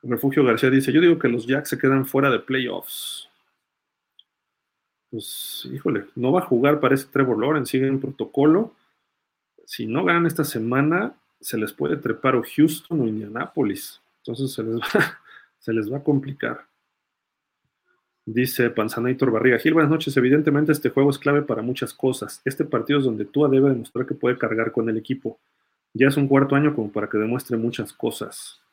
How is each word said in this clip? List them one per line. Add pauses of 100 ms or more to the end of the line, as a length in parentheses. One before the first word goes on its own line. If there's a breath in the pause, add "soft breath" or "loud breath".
Refugio
García
dice:
Yo
digo
que
los
Jacks
se
quedan
fuera
de
playoffs. (1800)
Pues,
híjole,
no
va
a
jugar,
parece
Trevor
Lawrence,
sigue
en
protocolo. (920)
Si
no
ganan
esta
semana, (260)
se
les
puede
trepar
o
Houston
o
Indianapolis. (180)
Entonces
se
les
va,
<laughs>
se
les
va
a
complicar. (1600)
Dice
Panzanator
Barriga,
Gil,
buenas
noches.
Evidentemente
este
juego
es
clave
para
muchas
cosas.
Este
partido
es
donde
Tua
debe
demostrar
que
puede
cargar
con
el
equipo. (560)
Ya
es
un
cuarto
año
como
para
que
demuestre
muchas
cosas. (120)